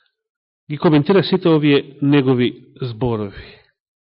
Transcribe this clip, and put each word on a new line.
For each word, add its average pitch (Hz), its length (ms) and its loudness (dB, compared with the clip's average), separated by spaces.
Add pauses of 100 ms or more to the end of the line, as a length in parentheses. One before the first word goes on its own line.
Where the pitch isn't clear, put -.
(680)
Ги 147 80 -10
коментира 160 460 2
сите 185 260 -2
овие 147 520 0
негови 131 800 0
зборови. 110 640 -6 (600)